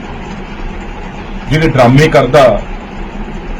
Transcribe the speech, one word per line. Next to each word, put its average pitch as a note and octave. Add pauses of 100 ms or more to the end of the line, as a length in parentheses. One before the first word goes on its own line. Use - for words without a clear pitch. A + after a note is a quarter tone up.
(1500)
ਜਿਹੜੇ D#3+
ਡਰਾਮੇ C3
ਕਰਦਾ, C3 (960)